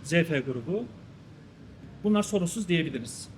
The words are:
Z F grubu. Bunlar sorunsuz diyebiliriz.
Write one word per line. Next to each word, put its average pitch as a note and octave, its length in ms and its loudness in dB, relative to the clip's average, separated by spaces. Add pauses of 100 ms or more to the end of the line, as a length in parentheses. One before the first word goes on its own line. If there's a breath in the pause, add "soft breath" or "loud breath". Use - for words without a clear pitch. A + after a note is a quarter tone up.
Z C#3 80 -12
F E3 280 4
grubu. C3 440 -4 (1200)
Bunlar G#3 200 6
sorunsuz G3 440 0
diyebiliriz. D#3 720 0